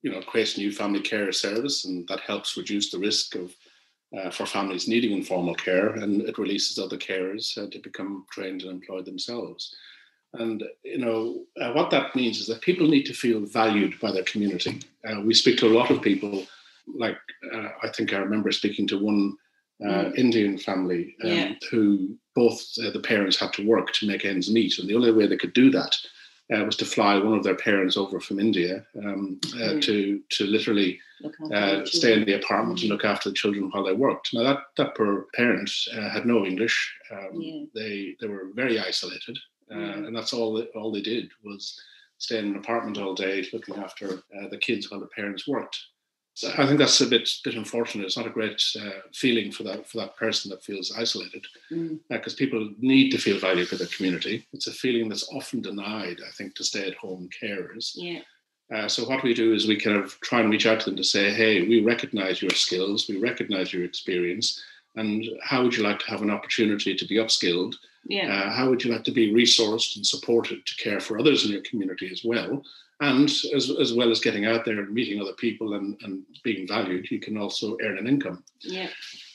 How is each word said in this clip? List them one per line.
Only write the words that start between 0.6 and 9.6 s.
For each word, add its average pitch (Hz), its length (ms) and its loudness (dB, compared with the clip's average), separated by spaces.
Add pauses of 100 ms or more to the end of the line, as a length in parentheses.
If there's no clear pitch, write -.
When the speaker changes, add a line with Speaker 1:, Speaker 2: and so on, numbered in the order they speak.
Speaker 1:
new 101 120 0
family 101 280 -2
care 101 320 -2
service, 117 520 -2
and 90 240 -6
that 95 120 -4
helps - 360 -6
reduce 101 340 -2
the - 80 -6
risk 104 360 0
of, 90 200 -8 (640)
uh, 95 140 -6
for 95 160 -6
families 98 420 -4
needing 113 240 2
informal 87 420 -2
care, 92 360 2
and 104 320 -2
it - 160 -4
releases 101 400 -2
other 95 180 -6
carers, 95 640 -6
uh, 101 120 -8
to 101 80 -14
become 95 520 -10
trained 95 320 -8
and 92 80 -10
employed 92 340 -10
themselves. 92 720 -10 (580)